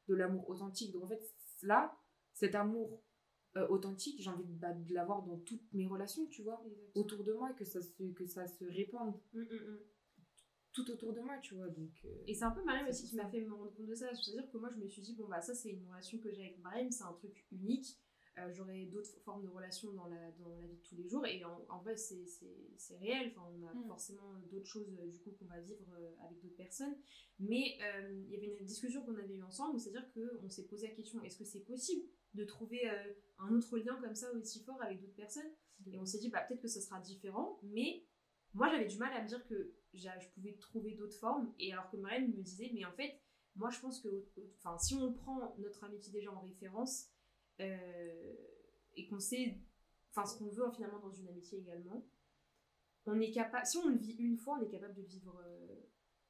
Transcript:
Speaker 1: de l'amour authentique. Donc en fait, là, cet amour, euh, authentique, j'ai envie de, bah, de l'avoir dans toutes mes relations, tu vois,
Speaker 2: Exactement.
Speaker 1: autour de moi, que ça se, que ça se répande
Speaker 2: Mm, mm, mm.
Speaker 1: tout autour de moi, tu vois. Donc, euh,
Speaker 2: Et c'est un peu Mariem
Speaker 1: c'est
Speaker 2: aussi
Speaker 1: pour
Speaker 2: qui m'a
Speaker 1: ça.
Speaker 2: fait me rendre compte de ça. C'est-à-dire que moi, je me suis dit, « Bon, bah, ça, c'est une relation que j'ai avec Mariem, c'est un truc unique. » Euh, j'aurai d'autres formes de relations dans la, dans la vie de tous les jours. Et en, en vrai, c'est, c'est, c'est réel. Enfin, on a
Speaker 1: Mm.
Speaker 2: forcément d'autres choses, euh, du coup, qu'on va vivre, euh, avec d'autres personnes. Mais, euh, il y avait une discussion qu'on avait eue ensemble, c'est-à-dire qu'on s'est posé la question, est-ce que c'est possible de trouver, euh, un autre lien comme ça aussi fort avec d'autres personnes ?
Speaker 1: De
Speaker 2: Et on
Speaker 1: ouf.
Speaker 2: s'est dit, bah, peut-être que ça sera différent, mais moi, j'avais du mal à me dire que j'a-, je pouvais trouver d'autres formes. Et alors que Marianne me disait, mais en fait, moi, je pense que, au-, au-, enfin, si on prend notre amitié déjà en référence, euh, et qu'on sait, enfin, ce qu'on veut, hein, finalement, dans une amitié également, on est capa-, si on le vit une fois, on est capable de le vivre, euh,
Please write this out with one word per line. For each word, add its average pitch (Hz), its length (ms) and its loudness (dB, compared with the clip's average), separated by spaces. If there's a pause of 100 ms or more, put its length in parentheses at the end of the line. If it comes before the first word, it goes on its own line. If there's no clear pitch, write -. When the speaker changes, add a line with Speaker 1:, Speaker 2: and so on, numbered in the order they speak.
Speaker 1:
de 196 80 10
l'amour 185 340 6
authentique. 196 420 -2
Donc 180 120 -2
en - 40 -4
fait, 220 140 -2 (400)
là, 220 340 10 (360)
cet 196 240 6
amour, 214 440 4 (560)
euh, 190 120 8
authentique, 196 520 4
j'ai 190 80 0
envie 180 160 0
de, 170 140 -4
bah, 170 140 2
de 170 200 -2
l'avoir 185 300 4
dans 175 160 -2
toutes - 340 -8
mes 190 140 4
relations, 202 400 0
tu 226 160 -8
vois, 226 240 0
Speaker 2:
Exactement. 208 300 -12
Speaker 1:
autour 208 260 4
de 208 100 4
moi, 254 200 2
que 214 120 -4
ça 180 160 -2
se, 175 220 -6 (100)
que 180 140 -4
ça 180 220 -4
se 175 160 -10
répande 202 500 0 (180)
Speaker 2:
Mm, 226 100 -6
mm, - 20 -2
mm. 214 340 -6 (960)
Speaker 1:
tout 247 180 -2
autour 226 220 -2
de 233 80 -2
moi, 269 180 -2
tu 233 160 -10
vois. 185 140 -4
Donc, 160 240 -4 (120)
euh, - 220 -8
Speaker 2:
Et 208 80 2
c'est 214 100 2
un 226 60 8
peu 381 140 2
Mariem 277 220 4
Speaker 1:
c'est 262 40 4
Speaker 2:
aussi 240 120 0
Speaker 1:
pour - 80 -6
Speaker 2:
qui 226 80 0
m'a 208 60 2
Speaker 1:
ça. 196 60 0
Speaker 2:
fait 233 120 2
me 214 120 -2
rendre 208 200 -6
compte 214 120 -6
de 220 80 -2
ça. 247 200 -2
C'est-à-dire 240 360 0
que 233 80 -2
moi, 220 160 -4
je 220 60 -6
me 196 80 -2
suis 202 140 -12
dit, « 226 140 -6
Bon, 214 120 -4
bah, 175 120 0
ça, 247 140 -2
c'est 226 160 -4
une 185 160 -6
relation 180 320 -6
que 220 140 -2
j'ai 196 100 -4
avec 180 160 -10
Mariem, 214 320 2
c'est 226 140 -2
un 175 80 -6
truc 202 400 -12
unique. » 226 460 0 (420)
Euh, 180 120 -6
j'aurai 190 340 -6
d'autres 202 380 -6
formes 202 180 -8
de 190 60 -4
relations 185 440 -6
dans 180 140 -6
la, 170 260 -8
dans 170 160 -14
la 170 180 -10
vie 170 100 -12
de - 60 -18
tous - 140 -16
les 175 120 -6
jours. 254 180 2
Et 185 180 -2
en, 170 240 -8
en 180 120 -6
vrai, 214 160 -2
c'est, 180 300 -6
c'est, 180 300 -14 (200)
c'est - 200 -12
réel. 233 400 0
Enfin, 175 180 -12
on 170 120 -8
a 165 80 -10
Speaker 1:
Mm. 240 140 -4
Speaker 2:
forcément 196 440 -10 (180)
d'autres 196 160 -6
choses, 208 240 -6 (100)
euh, 175 80 -6
du 170 120 -10
coup, 202 180 -12
qu'on 185 80 -14
va 170 140 -10
vivre, 196 240 -10 (140)
euh, 170 120 -8 (140)
avec 170 180 -14
d'autres 175 140 -14
personnes. 269 400 -4 (420)
Mais, 226 440 4
euh, 196 460 -2
il - 40 -8
y 208 40 -2
avait 208 220 -2
une 196 80 -6
discussion 247 380 -2
qu'on 233 120 0
avait 196 200 -2
eue 190 60 -6
ensemble, 262 360 0
c'est-à-dire 233 340 -4
qu'on 226 360 -4
s'est 190 180 -6
posé 208 220 -4
la 214 60 -10
question, 214 280 -6
est-ce 185 160 -8
que 208 60 -6
c'est 196 200 -8
possible 277 420 0 (280)
de 208 100 0
trouver, 226 460 -2
euh, 202 220 -2 (260)
un 202 160 6
autre 233 240 8
lien 240 220 0
comme 220 140 -4
ça 247 180 -2
aussi 226 320 -4
fort 262 180 -8
avec 190 180 -2
d'autres 196 160 -14
personnes ? 294 340 -6 (300)
Speaker 1:
De 190 120 -12
Speaker 2:
Et 190 60 -6
on 190 40 -4
Speaker 1:
ouf. 190 60 -4
Speaker 2:
s'est 214 100 0
dit, 233 120 0
bah, 190 160 4
peut-être 247 160 -2
que 233 60 0
ça 202 120 -2
sera 190 200 -6
différent, 196 600 -2
mais 226 420 0 (500)
moi, 240 160 10
j'avais 262 160 8
du 190 120 -2
mal 262 160 2
à 226 80 2
me 208 60 -2
dire 240 180 -4
que 202 280 0 (200)
j'a-, 185 240 -8
je 180 160 -12
pouvais 202 200 -6
trouver 214 380 -4
d'autres 208 260 -6
formes. 233 400 4
Et 185 140 0
alors 185 180 -4
que 214 60 -6
Marianne 226 380 4
me 196 80 -2
disait, 185 320 -4
mais 196 100 0
en 180 80 -4
fait, 277 280 -4 (360)
moi, 220 140 2
je 240 100 -4
pense 262 200 -4
que, 214 80 -2
au-, 196 180 0 (100)
au-, 196 220 -10
enfin, 170 200 -4
si - 160 4
on 254 180 4
prend 254 460 -4
notre 202 260 -6
amitié 202 280 -10
déjà 202 200 -2
en 190 80 -6
référence, 190 680 -2 (520)
euh, 175 760 -4 (600)
et 175 100 -6
qu'on 202 140 -2
sait, 240 380 2 (520)
enfin, 202 160 2
ce - 120 -4
qu'on 208 120 -2
veut, 220 140 2
hein, 240 80 4
finalement, 208 280 -4
dans 190 120 -8
une 185 160 -10
amitié 175 300 -8
également, 175 480 -6 (1000)
on 214 140 6
est 220 120 6
capa-, 240 320 4
si - 140 4
on 349 100 8
le 247 80 10
vit 220 200 2
une 233 200 6
fois, 277 240 2
on - 60 4
est 202 40 -2
capable 196 240 -6
de 196 80 -8
le 185 60 -10
vivre, 180 380 -12
euh, 175 280 -12 (560)